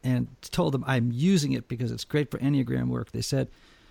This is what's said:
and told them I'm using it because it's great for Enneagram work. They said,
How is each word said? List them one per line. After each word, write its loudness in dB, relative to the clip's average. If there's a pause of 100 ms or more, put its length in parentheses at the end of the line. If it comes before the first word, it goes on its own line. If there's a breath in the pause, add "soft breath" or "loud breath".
and 0 (140)
told 0
them 0
I'm 2
using 2
it -4
because -4
it's -6
great -2
for -6
Enneagram 0
work. -4
They -4
said, 0 (420 soft breath)